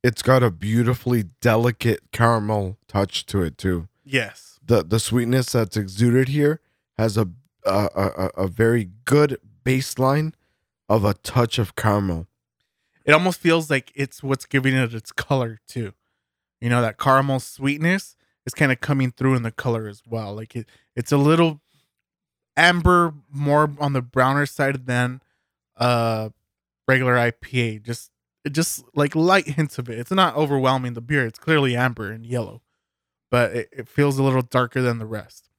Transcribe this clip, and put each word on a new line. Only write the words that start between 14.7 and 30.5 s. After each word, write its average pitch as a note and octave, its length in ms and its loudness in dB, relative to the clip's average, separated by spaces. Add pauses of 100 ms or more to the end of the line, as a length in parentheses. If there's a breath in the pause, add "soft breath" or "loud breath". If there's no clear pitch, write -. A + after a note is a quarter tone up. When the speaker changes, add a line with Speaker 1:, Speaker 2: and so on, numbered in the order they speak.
Speaker 2:
it B2 200 0
its - 180 -12
color A#2+ 560 -4
too. A2 260 -10 (680)
You A#2+ 100 -2
know, A#2+ 120 4
that A2 160 -2
caramel C3+ 420 2
sweetness D#3 760 -4 (320)
is - 60 -10
kinda C3+ 220 2
coming C3+ 360 -2
through C3 240 0
in A#2 80 -2
the A2+ 80 -6
color A2+ 360 -4
as G2+ 200 -16
well. A2 280 -8
Like, A2 200 -14
it, A#2 120 -10 (280 soft breath)
it's A#2+ 160 -4
a C#3+ 60 4
little D#3 440 4 (960)
amber, E3+ 560 4 (180)
more C#3+ 480 2
on C#3+ 140 -2
the C3 80 0
browner C3 440 0
side C3+ 400 -4
than, B2 360 -2 (560)
uh, A#2 520 0 (580)
regular B2+ 300 2
I A#2+ 140 2
P - 300 -4
A. A2 180 -4
Just, A#2 320 -12 (320)
it D3 80 -6
just, D#3 320 -4 (100)
like, D3 220 0
light F3+ 320 4
hints D3 320 -4
of A#2+ 100 -10
it. A2+ 80 -10
It's - 140 -8
not F#3 240 0
overwhelming C3 580 0